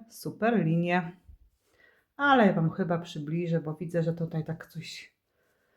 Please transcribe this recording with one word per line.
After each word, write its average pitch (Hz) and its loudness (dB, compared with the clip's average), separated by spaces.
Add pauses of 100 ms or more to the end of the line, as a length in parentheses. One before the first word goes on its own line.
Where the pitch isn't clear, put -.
(100)
super 202 -2
linie. 175 2 (1040)
Ale 269 6
ja 185 6
wam 160 2
chyba 175 -2
przybliżę, 165 -4
bo 151 -6
widzę, 170 -4
że 165 0
tutaj 160 -4
tak 160 -10
coś - -16 (600)